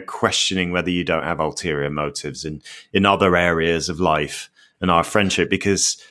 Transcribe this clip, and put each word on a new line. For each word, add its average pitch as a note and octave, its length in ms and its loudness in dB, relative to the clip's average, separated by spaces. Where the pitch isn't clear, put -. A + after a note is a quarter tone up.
questioning F#2 640 -2
whether F2+ 180 0
you F2 140 0
don't E2 200 0
have D#2+ 160 -2
ulterior D2 480 -2
motives D2 560 -6
in, D2+ 160 -10
in G2 140 4
other G2 300 4
areas E2 520 2
of E2+ 120 -6
life D#2 500 -2
and F2+ 100 0
our E2+ 120 4
friendship, F#2 460 0
because G2 480 0